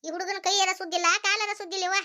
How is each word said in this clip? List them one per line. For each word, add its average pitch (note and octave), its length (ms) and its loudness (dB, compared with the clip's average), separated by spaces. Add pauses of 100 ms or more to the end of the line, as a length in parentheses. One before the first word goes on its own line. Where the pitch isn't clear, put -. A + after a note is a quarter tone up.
ಈ D#4+ 60 -8
ಹುಡುಗನ F4+ 300 -4
ಕೈಯಾರ F#4+ 380 2
ಸುದ್ದಿಲ್ಲ, F4 280 -2 (180)
ಕಾಲಾರ G#4 340 2
ಸುದ್ದಿಲ್ಲ F#4+ 280 -4
ಯವ್ವ. F#4+ 200 0